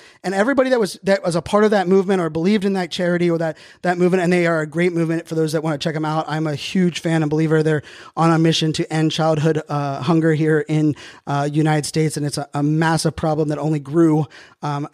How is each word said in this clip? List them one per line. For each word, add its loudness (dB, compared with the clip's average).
And -4
everybody 2
that 2
was, -4
that 0
was -2
a -2
part 2
of 4
that 2
movement 2
or -2
believed 0
in 0
that -4
charity 0
or 0
that, -4
that -2
movement, 2
and 2
they 2
are 0
a -4
great 0
movement -2
for -6
those 0
that -2
wanna -2
check -4
'em -4
out. -2
I'm -4
a -4
huge -2
fan 0
and -2
believer. 2
They're 0
on 4
a 4
mission 2
to -4
end 2
childhood, 0
uh, -4
hunger 2
here 0
in, 0
uh, -2
United 0
States, -2
and -4
it's -6
a, -8
a -2
massive 0
problem -2
that -4
only -2
grew, 2
um, -6